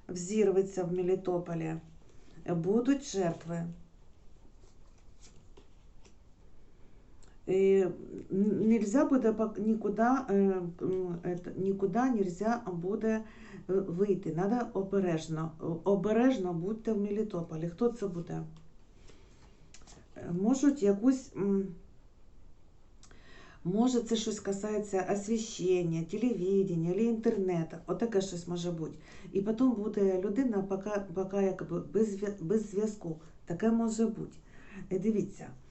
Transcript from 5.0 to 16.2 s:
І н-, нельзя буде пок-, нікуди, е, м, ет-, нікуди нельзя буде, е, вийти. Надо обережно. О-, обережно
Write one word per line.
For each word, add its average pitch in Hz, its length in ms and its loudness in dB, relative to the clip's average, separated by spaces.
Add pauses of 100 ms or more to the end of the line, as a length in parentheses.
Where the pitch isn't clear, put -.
І 190 400 6 (460)
н-, 202 360 4
нельзя 226 360 6
буде 240 280 4
пок-, 214 280 -2
нікуди, 220 420 2
е, 196 600 4 (200)
м, 180 420 -2
ет-, 180 340 -6
нікуди 196 520 2
нельзя 208 520 0 (100)
буде, 214 520 -2 (440)
е, 185 40 -2
вийти. 185 640 0
Надо 208 460 0
обережно. 165 800 -2
О-, 165 240 -4
обережно 202 680 4